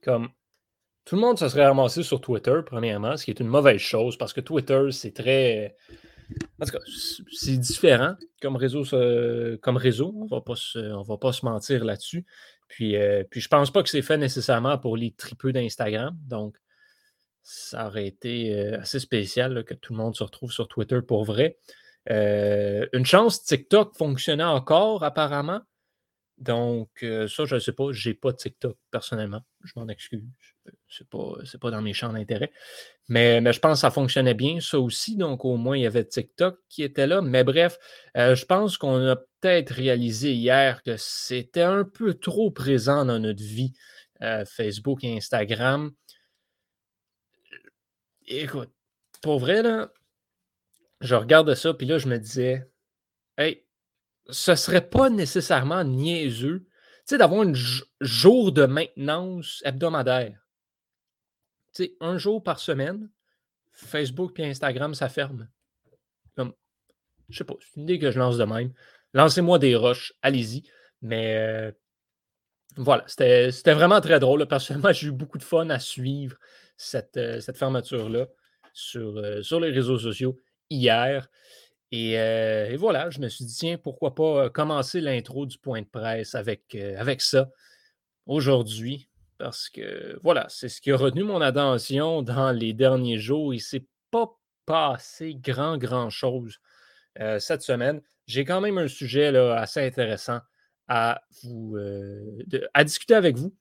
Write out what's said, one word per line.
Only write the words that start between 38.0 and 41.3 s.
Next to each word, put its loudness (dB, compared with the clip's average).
euh, 6
je -4
pense 2
qu'on 2
a 4
peut-être 0
réalisé 0
hier 4
que -6
c'était -4